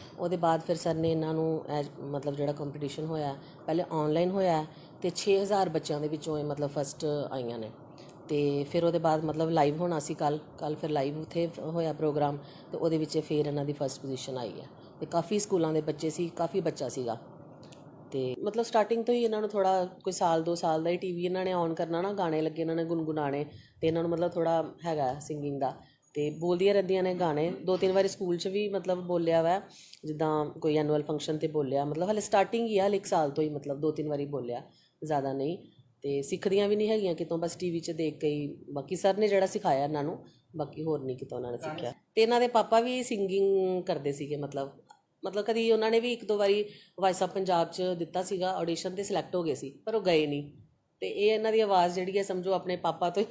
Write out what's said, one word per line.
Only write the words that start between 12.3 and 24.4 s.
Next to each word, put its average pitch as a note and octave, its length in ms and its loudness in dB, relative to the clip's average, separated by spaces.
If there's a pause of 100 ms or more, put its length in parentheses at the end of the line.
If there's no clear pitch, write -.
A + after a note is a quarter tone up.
ਤੇ - 60 -6
ਉਹਦੇ D#3+ 200 2
ਵਿੱਚ D#3 220 -2
ਫਿਰ D3+ 260 0
ਇਹਨਾਂ C#3+ 200 -2
ਦੀ D3 80 -2
ਫਸਟ C#3+ 280 -4
ਪੋਜੀਸ਼ਨ C3 360 -6
ਆਈ G2 240 -8
ਹੈ। - 40 -16 (340)
ਤੇ D#3+ 60 -6
ਕਾਫੀ E3+ 340 0
ਸਕੂਲਾਂ E3 340 2
ਦੇ D#3 80 2
ਬੱਚੇ D#3 280 -2
ਸੀ, E3+ 260 -4
ਕਾਫੀ E3+ 260 -2
ਬੱਚਾ D3+ 280 -2
ਸੀਗਾ। A#2+ 280 -4 (920)
ਤੇ B2+ 320 -2
ਮਤਲਬ G#3 200 -2
ਸਟਾਰਟਿੰਗ A3+ 420 2
ਤੋਂ A#3+ 80 2
ਹੀ A#3+ 100 2
ਇਹਨਾਂ G#3+ 180 0
ਨੂੰ G#3 80 -2
ਥੋੜ੍ਹਾ F#3+ 360 2
ਕੋਈ F3+ 280 -6
ਸਾਲ E3 300 2
ਦੋ E3+ 120 0
ਸਾਲ D#3+ 280 0
ਦਾ E3 60 0
ਹੀ F3 80 0
ਟੀ F3+ 140 -4
ਵੀ F3 140 -2
ਇਹਨਾਂ F#3 200 0
ਨੇ F#3 80 0
on E3 220 0
ਕਰਨਾ E3 260 -2
ਨਾ, G3+ 120 -2
ਗਾਣੇ E3 280 0
ਲੱਗੇ D#3+ 200 -2
ਇਹਨਾਂ E3 140 0
ਨੇ E3 80 0
ਗੁਣਗੁਣਾਉਣੇ, D#3 640 -2 (360)
ਤੇ D#3+ 60 2
ਇਹਨਾਂ E3 140 2
ਨੂੰ E3+ 100 0
ਮਤਲਬ E3+ 200 0
ਥੋੜ੍ਹਾ E3 420 0 (120)